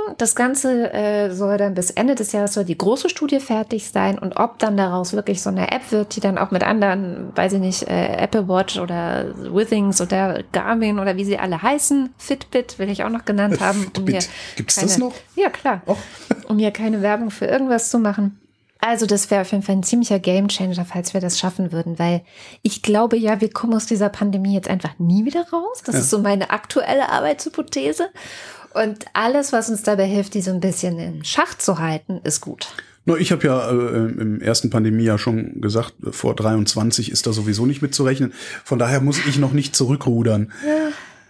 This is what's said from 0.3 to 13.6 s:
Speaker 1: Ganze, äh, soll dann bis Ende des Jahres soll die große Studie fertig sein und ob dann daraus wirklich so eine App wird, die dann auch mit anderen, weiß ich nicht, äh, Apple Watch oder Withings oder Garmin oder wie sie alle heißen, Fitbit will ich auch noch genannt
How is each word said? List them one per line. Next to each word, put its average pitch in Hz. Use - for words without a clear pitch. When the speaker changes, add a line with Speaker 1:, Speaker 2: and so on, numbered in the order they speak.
Speaker 1:
Ganze, 254
äh, 208
soll 202
dann 202
bis 180
Ende 254
des 220
Jahres 202
soll 202
die 170
große 254
Studie 285
fertig 220
sein 196
und 185
ob 240
dann 214
daraus 180
wirklich 202
so -
eine 190
App -
wird, 214
die 208
dann 190
auch -
mit 185
anderen, 196
weiß 185
ich 196
nicht, 185
äh, -
Apple 202
Watch 190
oder 170
Withings 202
oder 185
Garmin 214
oder 196
wie 202
sie 196
alle 175
heißen, 277
Fitbit -
will 190
ich 202
auch 214
noch 233
genannt 208